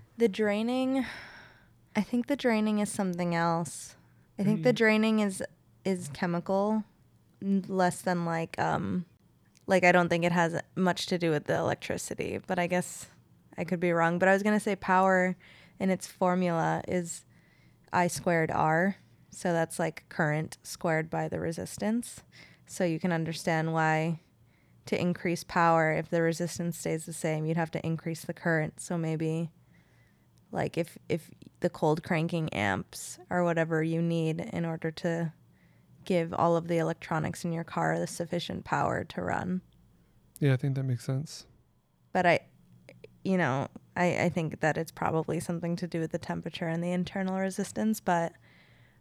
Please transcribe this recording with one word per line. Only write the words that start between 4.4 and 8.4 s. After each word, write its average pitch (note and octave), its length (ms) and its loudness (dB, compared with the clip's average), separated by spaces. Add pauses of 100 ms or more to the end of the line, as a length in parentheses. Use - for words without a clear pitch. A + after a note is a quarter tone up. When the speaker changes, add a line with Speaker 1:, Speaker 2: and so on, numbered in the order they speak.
Speaker 1:
think G3 200 2
the B3 80 6
Speaker 2:
Mm. A3+ 60 2
Speaker 1:
draining A3 420 4
is, G3 240 0 (400)
is F3+ 300 -2
chemical, G3 720 0 (560)
n-, G3 260 0
less F#3 340 2
than, F3 240 0
like, E3 320 -4